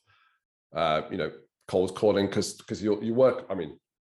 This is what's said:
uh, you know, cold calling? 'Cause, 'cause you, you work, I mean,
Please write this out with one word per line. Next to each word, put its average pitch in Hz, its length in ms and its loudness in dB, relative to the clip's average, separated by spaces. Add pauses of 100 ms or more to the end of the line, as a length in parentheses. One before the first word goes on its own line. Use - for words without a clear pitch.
(760)
uh, 78 340 0
you 95 60 -6
know, 80 160 -4 (340)
cold 92 280 0
calling? 101 340 4
'Cause, - 320 -4
'cause 95 220 -10
you, 104 180 0
you 113 140 -4
work, 127 340 4
I 95 60 -6
mean, 80 240 -8 (240)